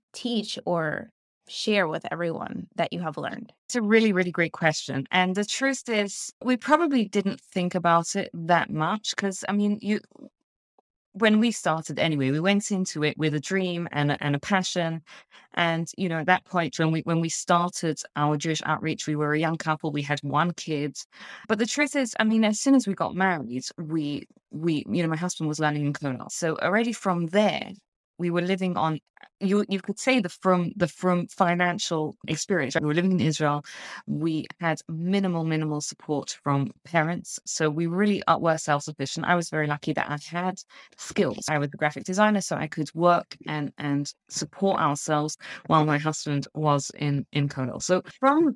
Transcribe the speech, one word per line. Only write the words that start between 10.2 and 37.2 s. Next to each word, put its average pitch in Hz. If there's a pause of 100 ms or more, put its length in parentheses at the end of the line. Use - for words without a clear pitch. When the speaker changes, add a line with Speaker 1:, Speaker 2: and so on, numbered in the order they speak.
Speaker 2:
when 214
we 233
started 160
anyway, 143
we 151
went 202
into 185
it 147
with 151
a 151
dream 180
and 147
a, -
and 147
a 143
passion. 170 (540)
And, 165
you 190
know, 165
at 147
that -
point, 175
when 160
we, 160
when 165
we 165
started 175 (160)
our 147
Jewish 156
outreach, -
we 151
were 147
a 151
young 165
couple, 156
we 147
had 143
one 147
kid. 147 (540)
But 220
the 240
truth -
is, 254
I 220
mean, 220
as 214
soon 277
as 254
we 196
got -
married, 143 (120)
we, 151 (260)
we, 156
you 170
know, 165
my 160
husband 165
was 151
learning 147
in 143
Kollel. 139
So 160
already 226
from 175
there, 185 (440)
we 175
were 170
living 180
on, 156 (400)
you, 202
you 196
could -
say 262
the 175
from, 180
the 180
from 175
financial 175 (120)
experience, 151
right? 160
We 151
were 147
living 180
in 175
Israel. 151 (400)
We 156 (140)
had 165
minimal, 175
minimal 156
support -
from 139 (160)
parents. 165